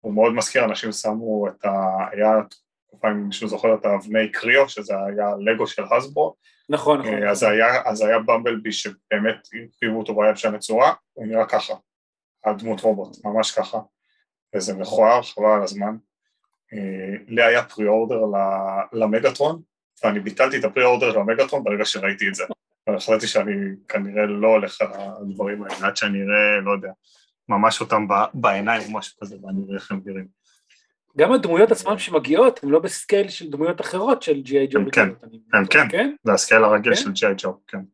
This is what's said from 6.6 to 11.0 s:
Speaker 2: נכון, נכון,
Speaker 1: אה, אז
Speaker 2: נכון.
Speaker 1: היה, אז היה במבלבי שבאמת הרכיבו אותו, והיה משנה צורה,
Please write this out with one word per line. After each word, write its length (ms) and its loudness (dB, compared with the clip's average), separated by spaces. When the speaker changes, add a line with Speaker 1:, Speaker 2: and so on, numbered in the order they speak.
Speaker 2:
נכון, 300 2
נכון, 240 -2
Speaker 1:
אה, 80 0
אז 120 0
Speaker 2:
נכון. 120 4
Speaker 1:
היה, 300 4
אז 160 -2
היה 180 2
במבלבי 520 -2
שבאמת 800 -4
הרכיבו 460 -6
אותו, 160 -6
והיה 160 4
משנה 260 -2
צורה, 360 2